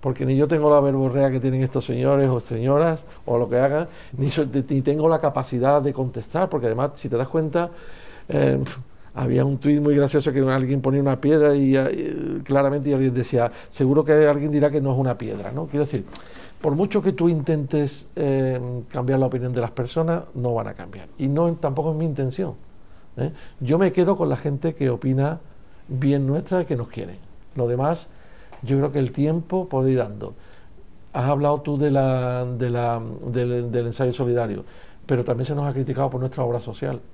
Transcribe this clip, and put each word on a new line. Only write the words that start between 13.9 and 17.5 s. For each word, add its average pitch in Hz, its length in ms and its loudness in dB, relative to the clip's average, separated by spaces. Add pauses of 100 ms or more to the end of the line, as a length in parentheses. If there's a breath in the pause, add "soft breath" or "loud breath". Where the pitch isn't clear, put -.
que 151 100 4 (140)
alguien 147 240 2
dirá 147 200 2
que 147 100 0
no 135 120 0
es 123 60 0
una 127 200 0
piedra", 104 340 -8
¿no? 151 140 -6
Quiero 143 180 -2
decir, 139 220 -4 (540 loud breath)
por 147 140 0
mucho 180 280 0
que 190 100 2
tú 160 160 2
intentes, 147 880 0